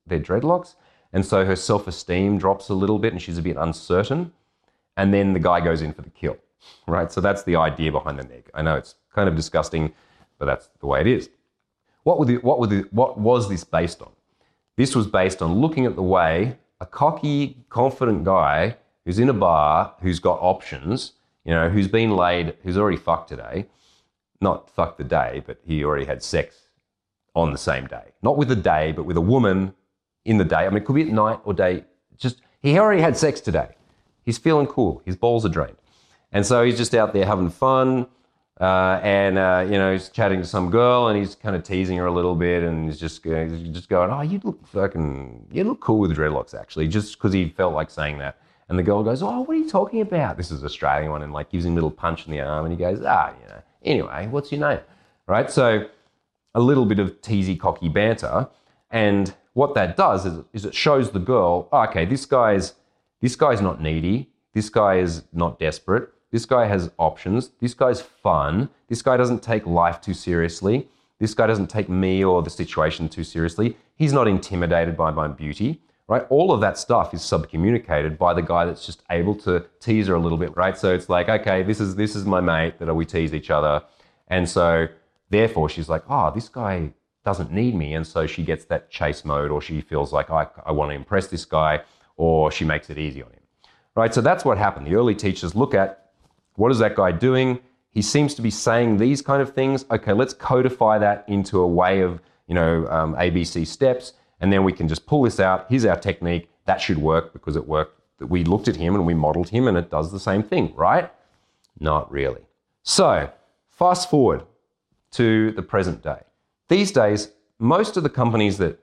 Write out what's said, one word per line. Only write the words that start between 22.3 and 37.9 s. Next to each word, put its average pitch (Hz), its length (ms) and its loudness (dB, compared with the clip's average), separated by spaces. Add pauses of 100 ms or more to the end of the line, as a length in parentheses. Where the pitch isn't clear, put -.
who's 92 160 -4
already 101 180 2
fucked 82 320 -4
today, 64 380 -10 (760)
not 95 300 -2
fucked - 280 -4
the 80 60 -10
day, 67 420 -2
but 69 180 -14
he 76 200 -2
already 71 220 -2
had 69 160 -8
sex - 460 -6 (680)
on 85 160 2
the 69 80 -6
same 67 300 -4
day. 55 240 -18 (100)
Not 127 160 2
with 131 120 0
a 123 60 2
day, 80 360 0
but 78 120 -6
with 85 120 -4
a 85 40 2
woman 95 540 2 (500)
in 110 140 2
the 95 60 4
day. 82 220 2
I - 20 0
mean, 98 100 0
it 101 60 -6
could 135 100 0
be 156 80 2
at 156 60 -4
night 107 360 0
or 104 100 -4
day. 92 300 0 (320)
Just, - 240 -6 (200)
he 147 180 4
already 208 220 4
had 156 160 2
sex 147 240 0
today. 78 280 -2 (540)
He's 117 160 -4
feeling 151 280 2
cool. - 380 0
His 92 120 -4
balls 117 300 2
are - 40 2
drained. 76 280 -4 (540)
And 101 120 2
so 120 180 4
he's 120 140 4
just 117 180 -2
out 107 200 2
there 98 100 2
having 92 240 2
fun, 131 580 0 (540)